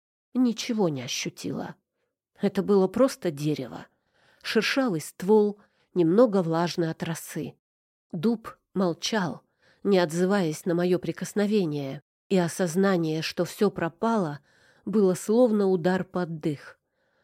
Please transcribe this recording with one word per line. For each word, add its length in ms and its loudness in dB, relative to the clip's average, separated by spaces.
Ничего 560 0
не 120 -4
ощутила. 760 -8
Это 220 0
было 240 4
просто 440 0
дерево. 540 -6
Шершавый 600 -2
ствол, 580 2
немного 480 4
влажный 480 -2
от 140 -10
росы. 500 -8
Дуб 440 -4
молчал, 680 -2
не 160 4
отзываясь 640 0
на 80 0
мое 260 2
прикосновение, 1000 -2
и 80 2
осознание, 840 0
что 240 -4
все 240 0
пропало, 720 -2
было 280 2
словно 540 2
удар 360 0
под 360 -6
дых. 400 -6